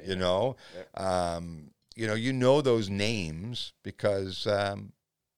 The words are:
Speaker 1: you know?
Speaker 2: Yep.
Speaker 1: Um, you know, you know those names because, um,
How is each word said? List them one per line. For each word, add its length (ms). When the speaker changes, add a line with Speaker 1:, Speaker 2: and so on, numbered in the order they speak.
Speaker 1:
you 120
know? 400
Speaker 2:
Yep. 240
Speaker 1:
Um, 720
you 120
know, 60
you 200
know 280
those 280
names 840
because, 640
um, 460